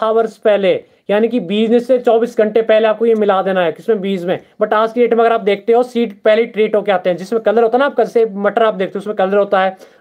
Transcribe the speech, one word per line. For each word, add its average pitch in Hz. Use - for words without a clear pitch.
आवर्स 220
पहले, 202
यानी 214
कि 233
बीजने 214
से 247
चौबीस 233
घंटे 214
पहले 220
आपको 220
ये 226
मिला 202
देना 185
है। 165
किसमें? 202
bees 190
में। 165
But 214
आज 220
की 240
date 233
में 226
अगर 226
आप 220
देखते 196
हो, 240
seed 233
पहले 220
treat 214
होके 202
आते 185
हैं, 175
जिसमें 202
color 214
होता 233
है -
ना 285
आपका, 247
जैसे 226
मटर 202
आप 214
देखते 185
हो -
उसमें 208
color 190
होता 202
है, 190